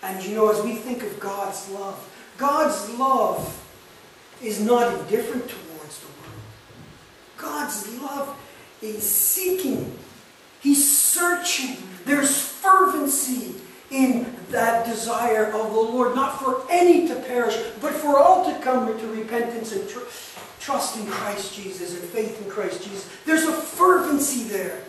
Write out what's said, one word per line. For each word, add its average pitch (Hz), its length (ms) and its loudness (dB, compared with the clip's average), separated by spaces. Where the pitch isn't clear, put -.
And 190 220 -6
you 208 100 -4
know, 214 160 6
as - 120 2
we 233 120 -2
think 240 280 -6
of 202 160 -8
God's 196 520 -6
love, 196 280 -8
God's 285 500 2
love 254 640 2
is 208 180 -4
not 240 400 4
indifferent 233 480 -2
towards - 520 -16
the - 60 -20
world. - 340 -18
God's 285 520 -6
love 277 360 -6
is 214 220 -6
seeking. - 960 0
He's 285 300 4
searching. 349 840 2
There's 277 340 2
fervency 302 1160 2
in 262 440 2
that 233 360 2
desire 226 600 0
of 214 260 -2
the 220 80 2
Lord, 240 340 2
not 285 260 0
for 254 300 -2
any 349 380 8
to 247 80 -2
perish, 240 400 0
but 294 120 -2
for 294 260 4
all 359 320 8
to - 100 -6
come 247 260 0
to 220 220 -4
repentance 233 640 -4
and 190 160 -4
tr-, - 180 -10
trust 254 380 -2
in 202 80 -6
Christ 196 480 -6
Jesus 180 460 -10
and 175 80 -12
faith 220 340 -4
in 196 80 -8
Christ 180 340 -6
Jesus. 196 240 -10
There's 320 180 4
a 320 80 0
fervency 311 920 2
there. 190 440 -6